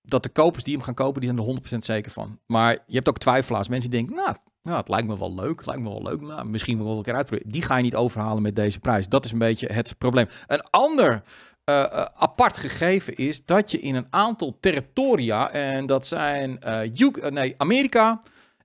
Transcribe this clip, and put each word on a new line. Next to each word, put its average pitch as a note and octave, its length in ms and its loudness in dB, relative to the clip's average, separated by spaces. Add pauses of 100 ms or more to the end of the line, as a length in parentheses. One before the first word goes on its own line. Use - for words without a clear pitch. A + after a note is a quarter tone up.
dat - 220 0
de - 60 -8
kopers D#3+ 340 4
die D3 120 -4
hem C3+ 80 -4
gaan C3 100 -6
kopen, C3+ 220 0
die C3 80 -4
zijn B2 140 0
er A2+ 60 -2
honderd B2+ 240 -4
procent A2+ 180 -6
zeker G#2+ 260 -4
van. G#2+ 340 -12
Maar A#2 260 4 (160)
je A2+ 80 -4
hebt C3 140 0
ook B2+ 80 2
twijfelaars. B2 500 2
Mensen B2 220 -4
die A#2+ 100 0
denken, D#3+ 160 -4 (100)
"Nou, D4+ 100 -2 (260)
nou, E3 160 -4
het A2 120 -6
lijkt A#2+ 180 0
me G#2 100 -4
wel F#2 180 -6
leuk, B2+ 220 -6
het - 100 -20
lijkt C3+ 140 -6
me A2 80 -6
wel G#2 140 -8
leuk, D3+ 180 -6
nou, D3+ 240 -12
misschien A2 380 -2
wel A2 140 -4
een G#2 60 -6
keer A#2+ 120 -4
uitproberen." A2+ 360 -4
Die D#3+ 100 -4
ga C3 160 0
je B2+ 60 4
niet A#2+ 120 0
overhalen A2 460 0
met G#2 140 0
deze G#2 240 0
prijs. G#2 280 0
Dat C3 180 2
is A2+ 60 -8
een A#2 80 -2
beetje A2+ 340 0
het A2+ 240 -4
probleem. B2 300 2 (200)
Een D3 220 0
ander, A3+ 540 4 (400)
eh, C#3+ 200 4
eh, - 220 -2 (100)
apart - 420 2
gegeven F3+ 580 -2
is C#3+ 300 -4
dat G#3 260 2
je D#3+ 80 0
in C#3 160 -2
een B2 140 -4
aantal G3 500 0
territoria, D3 920 2
en C3+ 340 -2
dat C3+ 220 2
zijn, C#3+ 540 -2
eh, A2 380 -4
U C4+ 120 4
K, - 60 -8
eh, C#3+ 140 -4
nee, C3+ 260 -2
Amerika, A3+ 640 2 (440)